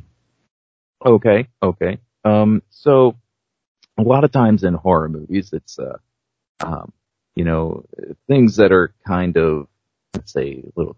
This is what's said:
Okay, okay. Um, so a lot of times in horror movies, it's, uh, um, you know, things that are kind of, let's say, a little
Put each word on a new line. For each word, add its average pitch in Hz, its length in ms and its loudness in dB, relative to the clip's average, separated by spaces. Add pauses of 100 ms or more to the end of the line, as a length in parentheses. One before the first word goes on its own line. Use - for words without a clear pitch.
(1040)
Okay, 113 440 2 (140)
okay. 92 360 -4 (260)
Um, 107 460 2
so 131 460 2 (840)
a 113 40 2
lot 127 220 2
of 143 80 2
times 113 300 2
in 87 120 0
horror 80 340 0
movies, 80 440 -8
it's, - 260 -14
uh, 65 180 -12 (680)
um, - 280 -12 (420)
you 87 100 -4
know, 80 400 -4 (440)
things 123 280 4
that 101 140 6
are 90 240 2 (120)
kind 90 300 -4
of, 78 300 -2 (480)
let's - 180 -12
say, 67 320 -8
a 73 140 -16
little 80 200 -8